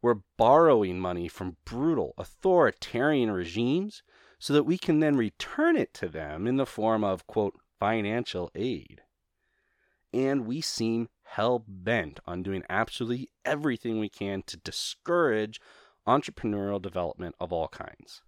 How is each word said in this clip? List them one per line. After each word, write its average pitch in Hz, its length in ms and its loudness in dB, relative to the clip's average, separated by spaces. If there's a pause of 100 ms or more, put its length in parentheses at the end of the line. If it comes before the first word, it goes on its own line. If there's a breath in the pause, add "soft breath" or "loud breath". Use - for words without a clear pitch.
We're 117 180 2 (160)
borrowing 113 640 6
money 90 280 -2
from 92 360 -8
brutal, 127 540 -2
authoritarian 135 1120 2
regimes 117 720 -2 (360 soft breath)
so - 140 -4
that 147 120 6
we 165 120 0
can 156 240 2
then 147 160 4
return 294 600 0
it - 180 -2
to - 140 -8
them 101 380 -6
in 127 100 2
the 135 100 2
form 110 360 0
of, 98 240 -2
quote, 104 320 -2 (220)
"financial 107 760 -2
aid." 98 480 -6 (1080)
And 131 340 0
we 131 140 -4
seem 113 480 -2 (140)
hell-bent 107 1000 -2
on 90 180 -8
doing 95 260 -4
absolutely 117 600 -4 (140)
everything 131 540 -2
we 107 100 -2
can 98 340 -6
to - 140 -14
discourage 110 1040 -2 (460 soft breath)
entrepreneurial 104 720 0
development 87 600 -6
of 85 120 -6
all 82 160 -2
kinds. - 580 -16